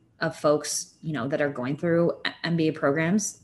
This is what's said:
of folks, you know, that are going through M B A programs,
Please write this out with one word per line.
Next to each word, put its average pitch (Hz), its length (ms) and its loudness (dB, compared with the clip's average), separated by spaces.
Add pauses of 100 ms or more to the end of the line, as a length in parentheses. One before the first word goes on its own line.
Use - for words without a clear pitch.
(200)
of 160 160 -4
folks, - 640 0
you 156 140 -6
know, 123 120 -4
that 143 140 -2
are 147 80 0
going 139 300 -4
through 170 340 2 (320)
M 170 100 0
B 160 140 2
A 156 40 2
programs, 160 720 0